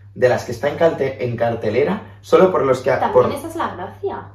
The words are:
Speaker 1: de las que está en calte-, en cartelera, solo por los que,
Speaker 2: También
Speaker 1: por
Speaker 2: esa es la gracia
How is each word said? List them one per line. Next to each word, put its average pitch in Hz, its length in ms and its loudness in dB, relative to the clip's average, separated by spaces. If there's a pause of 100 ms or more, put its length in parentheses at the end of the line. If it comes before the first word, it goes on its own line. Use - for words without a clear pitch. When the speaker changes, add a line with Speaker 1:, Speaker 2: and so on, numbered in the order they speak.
(160)
Speaker 1:
de - 120 4
las - 160 0
que - 80 -10
está 143 160 -4
en - 80 -4
calte-, 143 480 0
en 120 120 -4
cartelera, 117 840 -2
solo 180 280 4
por 147 140 0
los 127 160 2
que, 139 100 -2
Speaker 2:
También 123 220 0
Speaker 1:
por 123 200 4
Speaker 2:
esa - 160 -10
es - 80 -14
la 233 200 -6
gracia 208 580 -10